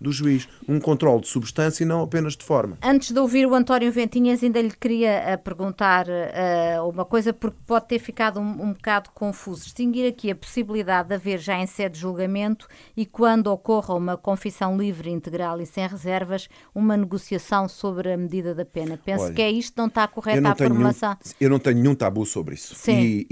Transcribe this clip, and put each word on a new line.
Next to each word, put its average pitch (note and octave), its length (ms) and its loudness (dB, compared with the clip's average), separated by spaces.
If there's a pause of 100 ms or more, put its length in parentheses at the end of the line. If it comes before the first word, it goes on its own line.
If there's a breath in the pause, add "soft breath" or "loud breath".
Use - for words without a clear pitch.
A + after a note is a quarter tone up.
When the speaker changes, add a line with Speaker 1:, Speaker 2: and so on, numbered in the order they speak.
Speaker 1:
do D3 100 -2
juiz. C3+ 340 0 (220 loud breath)
Um D3 140 2
controle C#3 400 4
de - 80 -2
substância D#3 540 0
e E3 40 0
não E3 140 0
apenas D#3+ 340 -2
de - 80 -18
forma. G#2 400 0
Speaker 2:
Antes C4+ 280 2
de A#3+ 80 2
ouvir C4 260 4
o C4 100 4
António B3 340 4
Ventinhas, A#3+ 540 2
ainda A#3+ 180 2
lhe A3+ 100 0
queria, A3+ 400 0
eh, F#3+ 260 0
perguntar, F#3+ 720 0
eh, F3 720 0
uma F3 240 -2
coisa, A3+ 260 0
porque - 240 -6 (100)
pode A3+ 220 0
ter A#3 120 -2
ficado A3 400 -2
um, G#3 240 -4
um G#3 100 -2
bocado G3+ 400 -2
confuso. G3 500 -6
Distinguir B3 460 -2
aqui A#3+ 200 -6
a F#3+ 60 -2
possibilidade G3 760 -2
de G3+ 60 -2
haver F#3 240 -4
já F#3 180 -4
em F#3 100 -2
sede F#3+ 260 -4
de D#3 80 -14
julgamento F#3+ 680 -4 (300 loud breath)
e A3 80 -2
quando A3+ 420 2
ocorra G3+ 480 0
uma F3 220 -2
confissão G3 600 -2
livre, F3 320 -4
integral E3+ 520 -4
e E3+ 40 -8
sem F#3+ 220 -6
reservas, F#3 640 -4 (260 soft breath)
uma G#3+ 220 4
negociação G3 720 -2
sobre F#3 420 -4
a F3 60 0
medida F3 360 -4
da E3+ 120 -6
pena. D#3+ 400 -8
Penso G3 200 0
Speaker 1:
Olha, F3 80 -4
Speaker 2:
que A3+ 80 0
é G#3+ 80 4
isto, A#3 280 -4
não A#3 100 0
está A3 180 0
correta G#3+ 340 -2
Speaker 1:
eu - 20 2
não - 100 4
Speaker 2:
a G3+ 40 2
Speaker 1:
tenho C3+ 160 2
nenhum, - 200 4
Speaker 2:
formulação. G3+ 260 -2 (220)
Speaker 1:
eu C#3 100 6
não C#3 100 6
tenho B2+ 180 4
nenhum C3+ 220 6
tabu G#2 260 0
sobre D#2 300 -4
isso. - 200 -16
Speaker 2:
Sim. - 260 2
Speaker 1:
E, A2 300 2